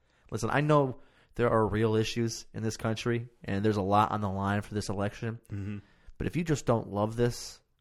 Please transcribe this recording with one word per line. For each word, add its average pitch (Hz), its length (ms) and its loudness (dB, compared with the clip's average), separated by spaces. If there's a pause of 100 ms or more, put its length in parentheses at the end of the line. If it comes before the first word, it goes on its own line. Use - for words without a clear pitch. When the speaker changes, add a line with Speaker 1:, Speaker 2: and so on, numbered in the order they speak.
(320)
Speaker 1:
Listen, 110 200 -4
I 139 100 2
know 147 340 4 (400)
there 120 120 2
are 113 160 4
real 107 300 2
issues 117 580 0
in 110 120 -6
this 110 120 -2
country, 117 520 -2 (160)
and 98 200 -2
there's 107 120 4
a 104 60 2
lot 101 280 4
on 104 100 -2
the 104 80 -2
line 98 340 0
for - 120 -12
this 104 140 -2
election. 107 500 -4 (140)
Speaker 2:
Mm-hmm. 104 260 -8 (400)
Speaker 1:
But - 80 -4
if - 80 -4
you 165 80 0
just 160 240 -2
don't 110 260 0
love 107 220 0
this, 120 460 -2 (200)